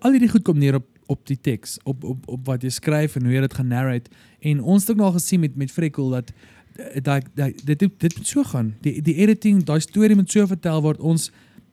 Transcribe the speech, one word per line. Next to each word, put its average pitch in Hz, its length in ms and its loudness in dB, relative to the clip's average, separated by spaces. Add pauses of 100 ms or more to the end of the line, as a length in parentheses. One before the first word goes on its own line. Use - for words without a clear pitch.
al 254 100 2
hierdie 247 180 4
goed 214 140 4
kom 160 140 2
neer 139 180 4
op, 131 120 -4 (200)
op - 200 -6
die 135 140 -4
teks, - 420 -6
op, 135 200 -8
op, 131 240 -10
op 127 180 -12
wat 131 160 -4
jy 127 80 -6
skryf 151 460 -2
en 135 100 -2
hoe 123 80 2
jy 131 80 2
dit 135 120 -2
gaan 127 140 -4
narrate. 123 420 -2 (320)
En 147 200 0
ons 185 200 4
het 196 100 -2
ook 214 60 2
nou 208 100 2
al 180 120 0
gesien 180 200 0
met, 151 160 0
met 135 160 -4
Frekkel 147 380 -2
dat, 127 220 -4 (460)
eh, - 240 -8
dat, 139 220 0 (120)
dat 139 160 -2 (140)
dit, 147 140 0 (200)
dit - 180 -2
moet - 100 -8
so 285 160 0
gaan. 113 380 -4
Die, 147 200 -4
die 147 140 0
editing, 208 480 4
daai 147 180 0
storie 214 340 2
moet 196 160 2
so 208 160 4
vertel 165 340 -2
word. 151 180 0
Ons, 160 320 0 (420)